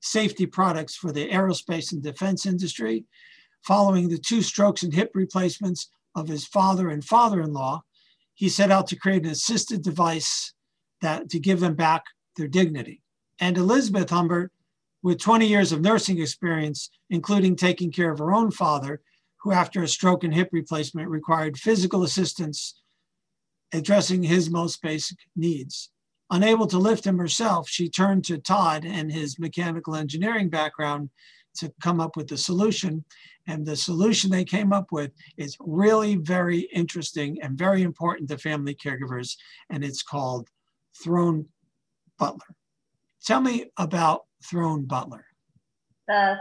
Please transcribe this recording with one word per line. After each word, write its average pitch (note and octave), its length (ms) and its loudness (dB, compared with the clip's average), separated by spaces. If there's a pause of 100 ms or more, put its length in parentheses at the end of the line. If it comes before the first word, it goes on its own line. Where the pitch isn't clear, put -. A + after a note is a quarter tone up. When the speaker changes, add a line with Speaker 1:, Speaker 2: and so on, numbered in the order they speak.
Speaker 1:
safety G#3 440 0
products F3 520 -2
for E3+ 160 -6
the D3 160 -4
aerospace F#3 640 -2
and D3+ 100 -8
defense F#3 440 -4
industry. F3+ 580 -2 (580)
Following F#3+ 460 4
the E3 100 -2
two A3 240 0
strokes G3+ 400 2
and F3 100 -4
hip F#3+ 220 0
replacements F#3 760 -2 (280)
of D#3 100 -6
his D3+ 180 -6
father F#3+ 440 2
and D3 160 -6
father-in-law, D#3+ 760 2 (540)
he F#3+ 140 0
set G3 240 4
out F#3+ 160 4
to F3 80 -6
create F#3+ 280 0
an D#3+ 60 -4
assisted G3+ 520 -2
device E3 680 -2 (480)
that, E3 300 -4
to E3+ 80 -2
give F#3 220 2
them F3 140 2
back D#3+ 280 2 (340)
their D3+ 120 -4
dignity. D3 540 0 (360)
And F3+ 180 0
Elizabeth G3+ 540 2
Humbert, F3 400 0 (540)
with F3 160 0
twenty A3+ 260 4
years G3+ 240 4
of D3+ 100 0
nursing G3 400 2
experience, D#3 680 -4 (200)
including F#3 440 2
taking F3+ 380 0
care E3+ 180 0
of D3 80 -4
her D#3 140 0
own A3 180 4
father, D3 500 -2 (360)
who G3 160 -2
after F3+ 320 2
a D3 40 -2
stroke F3+ 360 2
and D#3 100 0
hip F3+ 160 2
replacement D#3 580 -4
required D#3 480 -2
physical F#3+ 460 2
assistance D#3+ 800 -4 (920)
addressing F#3 500 2
his E3+ 260 4
most E3+ 320 -4
basic D#3 380 -6 (160)
needs. D#3+ 560 -4 (400)
Unable G#3+ 380 4
to F3+ 100 0
lift A3 260 2
him F#3 140 2
herself, F3 500 0
she E3+ 200 -4
turned F#3+ 360 2
to D#3+ 140 -4
Todd E3 460 2
and E3 260 -6
his D3+ 300 -6
mechanical E3 560 -4
engineering F3 520 -2
background D3+ 640 -4 (460)
to D#3 160 -10 (100)
come F3 180 2
up E3 160 -4
with D3+ 120 -8
the D3 80 -8
solution. F3+ 680 -2 (440)
And D3+ 180 -6
the D3+ 80 -4
solution F#3 560 0
they F#3 140 2
came G3 280 0
up G3 200 -2
with D3 180 -4 (260)
is C#3+ 220 -10
really G#3 560 4
very F3 460 0 (120)
interesting D#3+ 720 -4
and C3+ 160 -6
very F#3 240 2
important D#3+ 460 -4
to C#3+ 100 -6
family C#3+ 360 -4
caregivers, B2+ 600 -8 (340)
and D3 140 -6
it's C#3 200 -8
called B2+ 460 -6 (540)
Throne E3+ 420 2 (760)
Butler. - 340 -6 (720)
Tell A#3+ 160 2
me B3 380 0
about E3 480 0 (180)
Throne D#3+ 400 -2
Butler. B2+ 400 -8 (840)
Speaker 2:
The G3+ 340 2